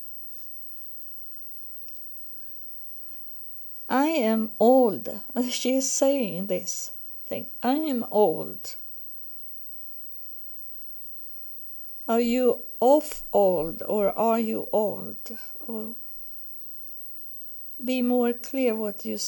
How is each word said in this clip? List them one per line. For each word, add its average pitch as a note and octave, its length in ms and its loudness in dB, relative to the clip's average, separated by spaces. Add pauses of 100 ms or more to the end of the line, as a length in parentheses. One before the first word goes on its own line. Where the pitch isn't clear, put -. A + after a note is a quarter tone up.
(4000)
"I C4+ 180 6
am A3 520 4
old." A#3 500 8 (240)
<laughs> B3 160 0
She B3 260 2
is C4 160 2
saying A3 560 2
this - 440 -4 (360)
thing. - 200 -6 (160)
"I B3+ 120 4
am D4 360 2
old." F3 640 2 (3250)
Are A#3 140 6
you A#3+ 420 4 (180)
of C#4+ 420 6 (100)
old F3+ 500 4
or G#3 340 2
are A3+ 220 6
you A3 320 0
old? G#3+ 680 0 (220)
Or A3+ 360 -8 (1900)
be B3+ 180 2
more A#3+ 320 6
clear B3 420 2
what G#3+ 300 -4
you're G#3+ 220 -4